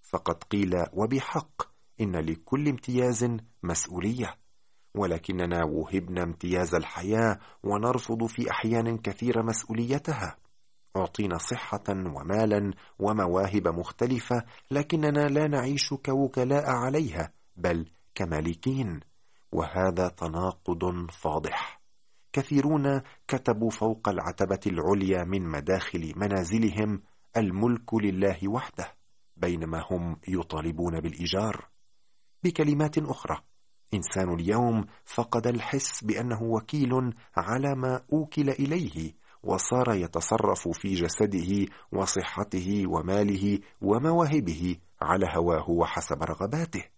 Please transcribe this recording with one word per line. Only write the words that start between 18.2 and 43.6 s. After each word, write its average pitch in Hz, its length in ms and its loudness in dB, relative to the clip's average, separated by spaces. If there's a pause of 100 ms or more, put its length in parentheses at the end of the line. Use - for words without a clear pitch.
وهذا 90 560 2
تناقض 87 1040 -4
فاضح. - 680 -6 (520)
كثيرون 139 680 2 (280)
كتبوا 117 420 2
فوق 110 380 0
العتبة 95 580 0
العليا 92 580 2
من 92 240 -2
مداخل 80 680 -2
منازلهم: 98 840 0 (340)
"الملك 110 580 0
لله 98 440 2 (100)
وحده"، - 440 -6 (440)
بينما 82 540 -2
هم 85 260 -2 (120)
يطالبون 82 720 -2
بالإيجار. 165 680 -2 (760)
بكلمات 151 540 2
أخرى، - 440 -4 (520)
إنسان 92 400 0
اليوم 110 500 2 (200)
فقد 117 420 -2
الحس 123 580 -2
بأنه 113 380 -2
وكيل 123 720 0 (220)
على 127 380 0
ما 127 280 -2 (100)
أوكل 147 380 0
إليه، 139 600 -2 (300)
وصار 113 520 2
يتصرف 92 760 0
في 95 260 -2
جسده 95 720 2 (260)
وصحته 95 920 -2
وماله 98 720 2 (220)